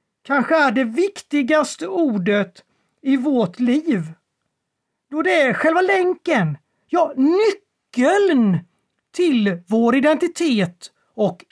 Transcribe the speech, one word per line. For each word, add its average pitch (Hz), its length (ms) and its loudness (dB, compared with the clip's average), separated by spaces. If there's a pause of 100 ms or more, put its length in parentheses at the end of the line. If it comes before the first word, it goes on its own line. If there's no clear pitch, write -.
(220)
kanske 285 360 0
är 285 140 2
det 254 120 0
viktigaste 294 1040 -2
ordet 208 760 -2 (380)
i 269 160 0
vårt 240 420 -2
liv. 247 540 -2 (960)
Då 302 120 -4
det 359 200 0
är 254 120 0
själva 330 280 0
länken, 349 760 0 (300)
ja, 330 280 -2
nyckeln 311 1400 0 (520)
till 214 560 0
vår 233 280 2
identitet 285 960 -2 (220)
och 196 380 -4